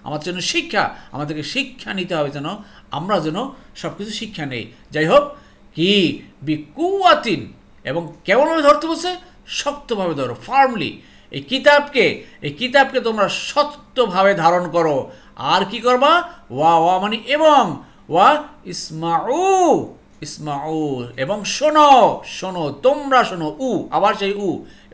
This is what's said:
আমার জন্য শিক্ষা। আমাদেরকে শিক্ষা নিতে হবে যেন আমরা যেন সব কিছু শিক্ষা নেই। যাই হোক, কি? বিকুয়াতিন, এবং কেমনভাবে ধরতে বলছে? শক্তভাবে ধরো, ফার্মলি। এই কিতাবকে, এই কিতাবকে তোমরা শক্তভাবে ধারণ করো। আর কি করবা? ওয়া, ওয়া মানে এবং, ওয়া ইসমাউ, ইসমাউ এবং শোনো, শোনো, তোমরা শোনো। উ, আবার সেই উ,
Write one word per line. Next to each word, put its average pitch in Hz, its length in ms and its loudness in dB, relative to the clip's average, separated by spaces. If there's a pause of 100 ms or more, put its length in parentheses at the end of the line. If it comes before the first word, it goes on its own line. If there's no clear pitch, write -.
আমার 147 160 -8
জন্য 180 220 -8
শিক্ষা। 190 540 -2 (160)
আমাদেরকে 147 320 -8
শিক্ষা - 500 -8
নিতে 185 220 -4
হবে 147 140 -2
যেন 143 160 -8 (460)
আমরা 180 280 -2
যেন 156 160 -4 (400)
সব - 220 -10
কিছু 214 140 -10
শিক্ষা 202 340 -10
নেই। 120 260 -8 (200)
যাই 151 140 0
হোক, 262 180 4 (520)
কি? 185 460 0 (200)
বিকুয়াতিন, 277 1120 -2 (300)
এবং 151 300 -8 (120)
কেমনভাবে 302 360 2
ধরতে 294 260 4
বলছে? 339 280 -4 (320)
শক্তভাবে 208 680 -6
ধরো, 127 220 -4 (100)
ফার্মলি। 233 560 0 (300)
এই 139 100 -8
কিতাবকে, 269 840 2 (160)
এই 147 100 -6
কিতাবকে 262 480 0
তোমরা 214 300 0
শক্তভাবে 208 1040 0
ধারণ 170 360 2
করো। 151 420 0 (240)
আর 165 340 0
কি 233 100 -8
করবা? 277 500 2 (200)
ওয়া, 156 260 4
ওয়া 175 240 2
মানে 208 260 -2
এবং, 277 580 2 (260)
ওয়া 247 340 4 (220)
ইসমাউ, 180 1300 0 (260)
ইসমাউ 147 840 -6 (140)
এবং 190 260 -4
শোনো, 277 840 4
শোনো, 175 460 -6
তোমরা 269 520 2
শোনো। 170 360 -4
উ, 233 320 -2
আবার 190 220 2
সেই 202 200 -4
উ, 202 320 -6 (280)